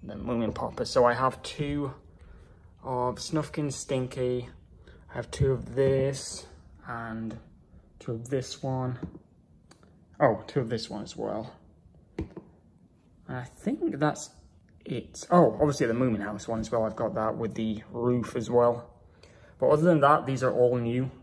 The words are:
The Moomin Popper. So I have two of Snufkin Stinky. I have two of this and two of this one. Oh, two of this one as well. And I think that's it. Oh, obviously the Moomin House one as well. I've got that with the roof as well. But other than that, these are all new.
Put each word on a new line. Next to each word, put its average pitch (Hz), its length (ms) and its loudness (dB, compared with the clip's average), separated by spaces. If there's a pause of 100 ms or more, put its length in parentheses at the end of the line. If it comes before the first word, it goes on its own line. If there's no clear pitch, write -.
The 104 120 -12
Moomin 110 400 -2
Popper. 120 300 -4
So 123 220 4
I 120 80 6
have 127 280 0
two 143 520 -4 (880)
of 127 300 -2
Snufkin 147 580 -4
Stinky. 127 760 -4 (600)
I - 40 -18
have 120 160 -8
two 135 220 2
of 117 220 -4
this 135 720 0 (400)
and 113 520 -8 (600)
two - 120 -6
of 117 160 -8
this 131 340 -4
one. 127 360 -4 (1200)
Oh, 117 260 4
two - 140 -2
of 117 80 -4
this 117 220 -6
one 104 120 -10
as - 140 -14
well. 107 380 -6 (640)
And - 1200 -16
I 127 60 -10
think 277 540 -4
that's 151 320 0 (540)
it. - 460 -8
Oh, 165 220 8
obviously 139 340 0
the 113 80 0
Moomin 120 280 0
House 101 260 -8
one 113 120 -2
as 110 100 -6
well. 113 140 2
I've 107 120 -4
got 110 180 -2
that 110 220 -2
with 113 180 -4
the 110 280 -4 (100)
roof 120 420 0
as 117 160 -4
well. 120 400 4 (680)
But 131 100 2
other 147 140 6
than 165 180 6
that, 143 260 6
these 131 160 0
are 127 100 2
all 123 240 4
new. 123 340 -2 (120)